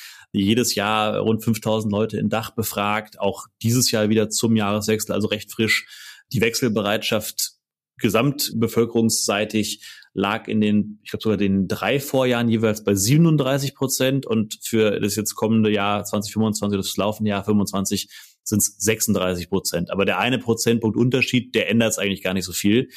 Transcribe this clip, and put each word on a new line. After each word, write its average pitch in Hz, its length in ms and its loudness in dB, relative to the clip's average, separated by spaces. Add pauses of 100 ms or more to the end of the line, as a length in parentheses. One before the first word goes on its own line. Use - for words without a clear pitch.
(320)
Jedes 110 420 2
Jahr 107 440 0
rund 107 260 0
fünftausend 110 480 0
Leute 107 240 -2
in 107 140 -2
Dach 110 220 -4
befragt, 107 680 -4
auch - 280 -4 (120)
dieses 117 300 2
Jahr 107 180 2
wieder 107 220 2
zum 113 260 0
Jahreswechsel, 104 560 0
also 104 160 0
recht - 240 -6
frisch. - 340 0 (460)
Die 113 80 0
Wechselbereitschaft 110 1160 -2 (420)
gesamtbevölkerungsseitig 113 1900 0 (300)
lag 101 340 -2
in 110 140 0
den, 104 400 0
ich - 80 -20
glaub 104 120 -8
sogar 107 140 0
den 98 320 0
drei 110 320 0
Vorjahren 127 480 0
jeweils 110 360 0
bei 101 100 2
siebenunddreißig 139 800 2
Prozent 135 500 0
und 110 380 -2
für 110 360 2
das 104 160 0
jetzt 107 200 -4
kommende 110 360 2
Jahr 101 340 0
zwanzig 104 280 -4
fünfundzwanzig, 107 460 0
das - 180 -4
laufende 107 320 0
Jahr 101 160 -2
fünfundzwanzig, 101 640 0 (360)
sind's - 340 0
sechsunddreißig 92 680 0
Prozent. 87 420 -2
Aber 95 140 0
der 95 140 0
eine 120 200 0
Prozentpunkt 113 580 0
Unterschied, 123 580 0
der 98 160 2
ändert's 113 280 2
eigentlich 98 240 -4
gar 92 120 -2
nicht 92 100 -2
so 87 80 -10
viel. 110 440 2